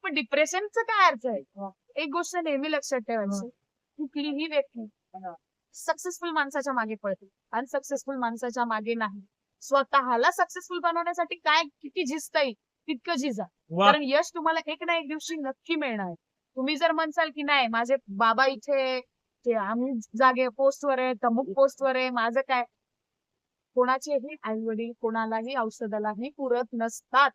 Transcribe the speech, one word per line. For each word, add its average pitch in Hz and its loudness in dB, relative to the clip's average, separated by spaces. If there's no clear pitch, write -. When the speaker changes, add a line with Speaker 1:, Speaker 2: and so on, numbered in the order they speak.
Speaker 1:
पण 359 -4
डिप्रेशनचं 311 0
काय 427 6
अर्थ 262 -4
आहे? 196 -6
एक 320 -4
गोष्ट 349 -4
नेहमी 311 0
लक्षात 277 -2
ठेवायची, 214 -4
Speaker 2:
हं. - -12
Speaker 1:
कुठलीही 294 -4
व्यक्ती 277 -2
सक्सेसफुल 339 -6
माणसाच्या 277 -2
मागे 220 -2
पळते, 196 -6
अनसक्सेसफुल 269 -4
माणसाच्या 240 -2
मागे 226 -2
नाही. 208 -4
स्वतःला 262 4
सक्सेसफुल 359 -4
बनवण्यासाठी 339 -2
काय 320 2
किती 302 -4
झिजता 302 -2
येईल 247 0
तितकं 311 -4
झिजा. 247 -2
Speaker 3:
वाह. 190 6
Speaker 1:
कारण 302 4
यश 285 0
तुम्हाला 320 0
एक 311 -6
ना 339 0
एक 320 -4
दिवशी 311 -8
नक्की 285 -6
मिळणार 240 -4
आहे. 175 -8
तुम्ही 277 -2
जर 330 2
म्हणसाल 320 0
की 302 -8
नाही 277 4
माझे 233 2
बाबा 226 4
इथे 262 0
ते 240 2
आम्ही 226 -2
जागे 254 4
पोस्टवर 269 2
आहे, 254 0
तमुक 240 2
पोस्टवर 269 2
आहे, 254 0
माझं 233 0
काय? 247 2
कोणाचेही 262 0
आई 220 -4
वडील 226 -4
कोणालाही 226 -2
औषधालाही 214 -4
पुरत 254 0
नसतात. 247 2